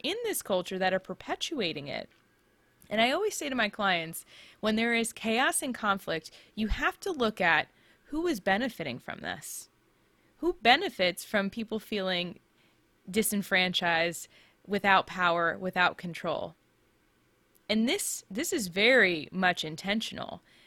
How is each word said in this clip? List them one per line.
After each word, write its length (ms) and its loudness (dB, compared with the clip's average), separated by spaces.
in 120 -2
this 160 -2
culture 380 -2
that 160 2
are 60 0
perpetuating 880 -6
it. 200 -8
And 120 0
I 100 4
always 240 0
say 140 -6
to 60 -4
my 140 0
clients, 560 -2
when 160 2
there 180 2
is 180 0
chaos 480 0
and 140 -4
conflict, 560 -2
you 140 -2
have 320 0
to 120 -4
look 280 0
at 280 4
who 220 -4
is 140 0
benefiting 580 -2
from 220 -12
this. 480 -10
Who 240 -2
benefits 600 2
from 260 0
people 280 -8
feeling 600 -4
disenfranchised, 1200 0
without 400 4
power, 520 2
without 400 2
control? 560 -4
And 200 4
this, 420 -2
this 220 -4
is 160 -2
very 640 4
much 320 2
intentional. 800 -6